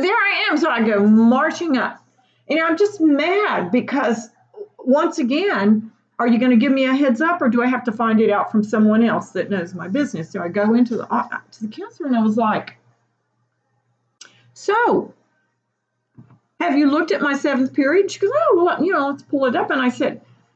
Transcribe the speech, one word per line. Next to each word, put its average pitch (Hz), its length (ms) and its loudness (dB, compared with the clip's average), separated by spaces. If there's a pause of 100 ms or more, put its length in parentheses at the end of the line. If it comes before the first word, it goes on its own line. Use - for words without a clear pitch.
there 381 140 0
I 403 340 0
am. 311 80 2
So 320 120 0
I 233 120 0
go 208 240 2
marching 254 720 2
up. - 240 -6 (460)
And 311 120 0
I'm 330 180 0
just 415 240 0
mad 302 720 0
because, 240 580 -2 (480)
once 311 400 0
again, 240 760 0 (280)
are 240 80 -2
you 233 100 4
gonna 247 200 4
give 269 140 2
me 269 140 0
a 262 80 0
heads 269 280 0
up 349 200 0
or 262 80 2
do 240 140 0
I 247 40 0
have 247 180 -2
to 233 60 -4
find 226 300 0
it 214 80 2
out 202 220 -2
from 214 120 0
someone 214 400 2
else 175 280 -2
that 185 180 -6
knows 185 240 -6
my 175 140 -12
business? 190 420 -4
So 185 140 -8
I 170 60 -6
go 208 260 0
into 240 220 2
the, - 140 -10
uh, 226 160 -2 (260)
to - 100 -20
the 214 60 -6
counselor 349 380 -12
and 247 80 0
I 226 60 2
was 220 160 0
like, 214 400 -2 (1800)
"So, - 600 0 (1500)
have 311 180 -2
you 294 120 4
looked 311 220 0
at - 100 -2
my 285 120 -2
seventh 262 400 -2
period?" 320 380 2
She - 80 -14
goes, 403 140 0
"Oh, 554 300 2
well, 339 200 0
you 381 100 0
know, 277 140 0
let's 277 160 -8
pull 269 220 -2
it 247 100 0
up." 392 160 -2
And 269 100 -2
I 247 80 0
said, - 320 -4 (340)